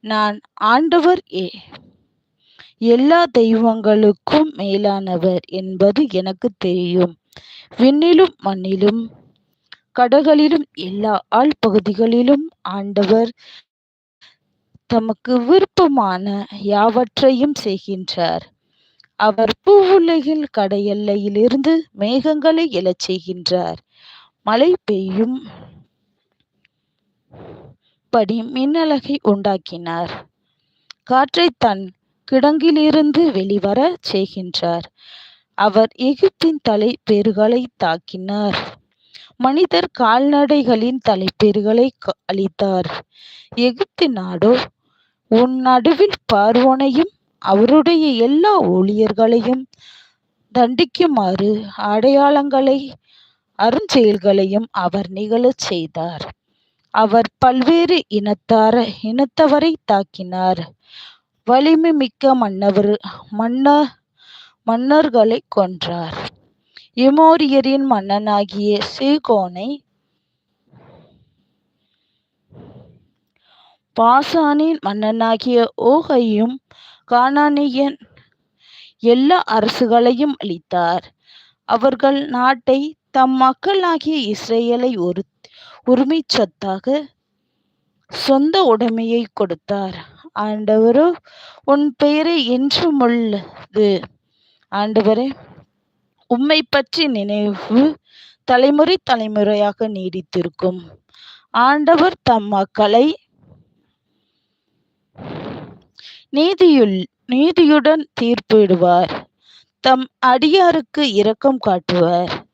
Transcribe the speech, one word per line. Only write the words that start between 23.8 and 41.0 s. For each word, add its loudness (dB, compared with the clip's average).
மழை 2
பெய்யும் -4
படி -2
மின்னலகை -4
உண்டாக்கினார். -4
காற்றை 0
தன் -2
கிடங்கிலிருந்து 2
வெளிவர -2
செய்கின்றார். -6
அவர் 2
எகிப்தின் 0
தலைப்பேறுகளை 0
தாக்கினார். -6
மனிதர் 0
கால்நடைகளின் 0